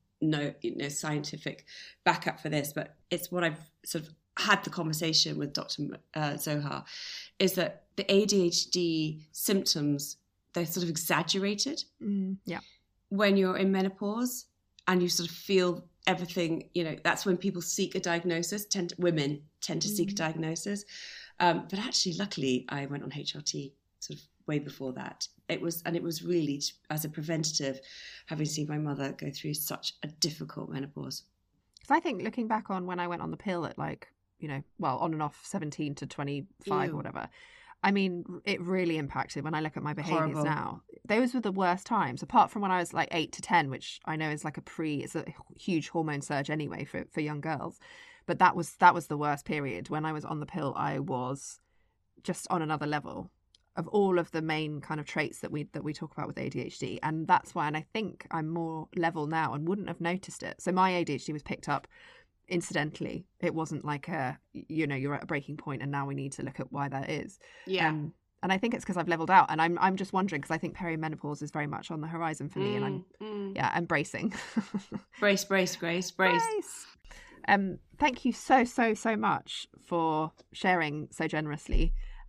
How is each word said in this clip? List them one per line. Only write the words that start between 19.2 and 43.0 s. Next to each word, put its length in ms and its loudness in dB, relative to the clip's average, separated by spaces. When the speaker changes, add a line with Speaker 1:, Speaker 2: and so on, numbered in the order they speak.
Speaker 1:
tend 200 -2
to 60 -2
seek 240 0
a 20 -2
Speaker 2:
Mm. 40 -4
Speaker 1:
diagnosis. 680 -2
Um, 300 4
but 100 -2
actually, 360 0
luckily, 540 0
I 160 -4
went 180 -6
on 100 -8
H 220 -6
R 60 -12
T 320 -6
sort 200 -12
of 60 -20
way 120 2
before 340 -8
that. 340 -8
It 140 -2
was, 220 -4
and 120 0
it 80 -2
was 200 -4
really 360 2
t-, 140 -4
as 160 -2
a 40 -4
preventative, 680 -2
having 180 0
seen 220 -2
my 100 -2
mother 360 -2
go 180 -8
through 240 -6
such 380 -4
a 40 -4
difficult 600 -4
menopause. 540 -8
Speaker 2:
'Cause 180 2
I 20 2
think 220 -2
looking 260 -4
back 220 -2
on 160 -2
when 140 -4
I 80 -2
went 140 -4
on 100 -6
the 60 -6
pill 280 -2
at, 120 -8
like, 320 -8
you 100 -10
know, 140 -6
well, 200 0
on 160 0
and 100 -2
off 200 -4
seventeen 520 -4
to 100 -8
twenty-five 840 -4
or 20 -4
Speaker 1:
Ew. 60 -4
Speaker 2:
whatever, 320 -6
I 80 4
mean, 360 2
r-, 180 -10
it 160 0
really 360 2
impacted 460 -4
when 120 -2
I 60 0
look 160 -4
at 60 -6
my 100 -2
behaviours 400 0
Speaker 1:
Horrible. 100 0
Speaker 2:
now. 380 -2
Those 260 4
were 60 0
the 120 0
worst 340 2
times, 380 0
apart 280 6
from 100 -4
when 100 2
I 80 4
was, 140 -2
like, 180 0